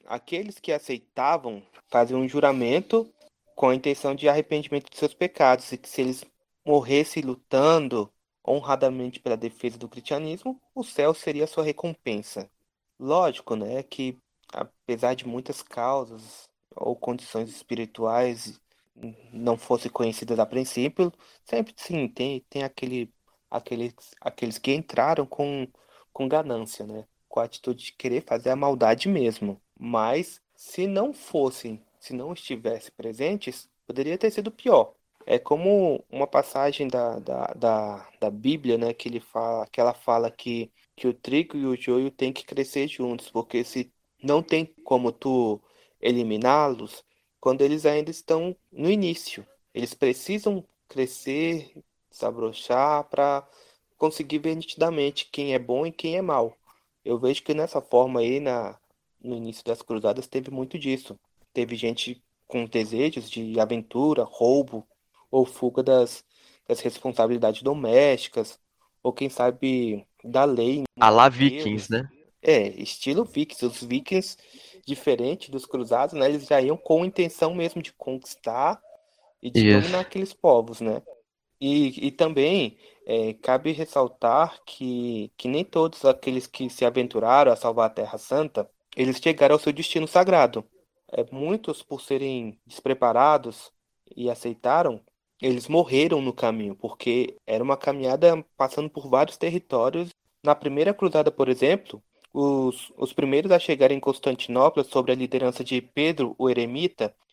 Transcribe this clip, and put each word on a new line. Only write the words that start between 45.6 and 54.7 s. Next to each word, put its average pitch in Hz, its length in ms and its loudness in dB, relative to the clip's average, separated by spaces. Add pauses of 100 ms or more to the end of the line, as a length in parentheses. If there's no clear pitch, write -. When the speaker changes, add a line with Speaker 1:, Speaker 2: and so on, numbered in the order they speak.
Speaker 1:
eliminá-los 120 1040 0 (360)
quando 135 220 2
eles 151 240 2
ainda 151 240 2
estão 165 460 -2 (160)
no 147 180 0
início. 180 560 -2 (260)
Eles - 220 -6
precisam 190 720 -2 (240)
crescer, 143 840 -4 (380)
desabrochar 120 960 0
pra 139 420 0 (520)
conseguir 151 400 -2
ver 160 180 -2
nitidamente 160 720 -2